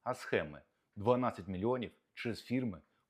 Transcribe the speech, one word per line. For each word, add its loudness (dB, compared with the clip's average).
а -2
схеми. -2
Дванадцять 2
мільйонів 0
через -4
фірми, -2